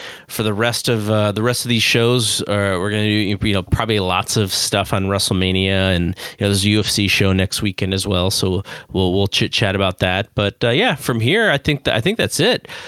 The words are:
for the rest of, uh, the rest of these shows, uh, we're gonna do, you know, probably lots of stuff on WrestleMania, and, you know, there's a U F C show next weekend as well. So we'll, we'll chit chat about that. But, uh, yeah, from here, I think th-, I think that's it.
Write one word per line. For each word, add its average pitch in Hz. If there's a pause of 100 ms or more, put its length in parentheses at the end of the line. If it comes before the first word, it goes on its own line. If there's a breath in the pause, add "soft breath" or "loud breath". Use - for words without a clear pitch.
(280 loud breath)
for -
the 107
rest 113
of, 107
uh, 107
the 104
rest 120
of 123
these 117
shows, 117
uh, 101
we're 98
gonna 107
do, 104
you 104
know, 98
probably 110
lots 92
of 101
stuff -
on 98
WrestleMania, 95
and, 87 (320 loud breath)
you 107
know, 101
there's 98
a 104
U 107
F 101
C 101
show 95
next 95
weekend 98
as 95
well. 92
So 95 (300 loud breath)
we'll, 90
we'll 98
chit -
chat 98
about 98
that. 95
But, 101
uh, 120
yeah, 185
from 127
here, 185
I 143
think 143
th-, -
I 113
think 190
that's -
it. 208 (220 loud breath)